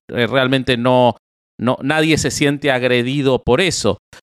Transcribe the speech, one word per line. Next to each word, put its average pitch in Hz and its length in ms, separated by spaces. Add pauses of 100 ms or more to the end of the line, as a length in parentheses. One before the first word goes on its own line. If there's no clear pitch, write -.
eh, 120 160
realmente 127 520
no, 123 400 (400)
no, 117 240
nadie 156 360
se 147 140
siente 143 380
agredido 127 720
por 123 200
eso. 160 380 (240)